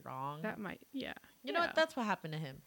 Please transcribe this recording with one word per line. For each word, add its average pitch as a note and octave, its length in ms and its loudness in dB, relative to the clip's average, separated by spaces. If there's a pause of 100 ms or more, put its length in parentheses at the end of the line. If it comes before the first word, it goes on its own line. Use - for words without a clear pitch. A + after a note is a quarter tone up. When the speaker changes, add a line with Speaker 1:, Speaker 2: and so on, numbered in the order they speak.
Speaker 1:
wrong? C#3 380 -4
Speaker 2:
That - 180 -2
might, - 220 -6 (100)
yeah. - 220 -4 (300)
Speaker 1:
You C#4 100 -2
know E4+ 80 4
what? E4+ 80 4
Speaker 2:
Yeah. - 80 -4
Speaker 1:
That's D#4+ 180 6
what A#3+ 100 2
happened E3+ 280 0
to D#3 80 0
him. C#3 260 -4